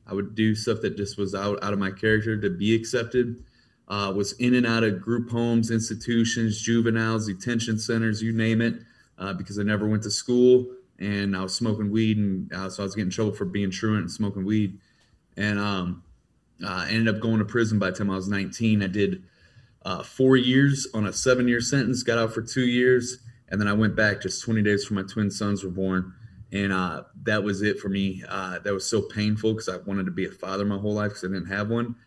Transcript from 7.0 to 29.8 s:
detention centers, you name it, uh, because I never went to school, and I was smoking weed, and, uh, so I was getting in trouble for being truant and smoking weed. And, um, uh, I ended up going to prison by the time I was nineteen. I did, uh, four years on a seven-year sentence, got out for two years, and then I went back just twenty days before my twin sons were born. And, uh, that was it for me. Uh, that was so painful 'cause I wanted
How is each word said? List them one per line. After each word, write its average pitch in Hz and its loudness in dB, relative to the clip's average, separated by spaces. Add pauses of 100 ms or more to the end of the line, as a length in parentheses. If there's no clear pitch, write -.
detention 113 -2
centers, 110 0
you 113 -2
name 113 2
it, 117 2 (440)
uh, 98 -6
because 101 -8
I 104 0
never 107 0
went 107 0
to 101 -4
school, 123 6 (280)
and 101 -2
I 92 -2
was 95 -6
smoking 107 -2
weed, 110 2
and, 98 -2
uh, 95 -8
so 101 -6
I - -2
was 95 -6
getting 101 -2
in - -4
trouble 107 0
for - -6
being 98 -2
truant 107 0
and 87 -6
smoking 98 -4
weed. 101 0 (580)
And, 104 0
um, 95 -4 (580)
uh, 92 -6
I 76 -4
ended 113 2
up 107 -2
going 113 2
to 104 2
prison 107 2
by 95 0
the 92 -4
time 104 -2
I 95 -2
was 95 -4
nineteen. 104 0
I 98 0
did, 95 0 (600)
uh, 92 -6
four 131 4
years 131 4
on 110 0
a 90 -2
seven-year 123 2
sentence, 120 0
got 117 2
out 113 0
for 113 -4
two 123 0
years, 123 2 (300)
and 98 -2
then 104 2
I 101 2
went 104 4
back 107 2
just - -6
twenty 110 2
days 101 2
before 98 -2
my 95 -8
twin 101 0
sons 101 -2
were 92 -4
born. 92 0 (400)
And, 98 0
uh, 90 -2 (200)
that 107 0
was 101 -2
it 107 0
for 101 -8
me. 98 -2
Uh, 92 -6
that 101 -2
was 95 -4
so 107 0
painful 107 0
'cause - -8
I 92 -4
wanted 98 -4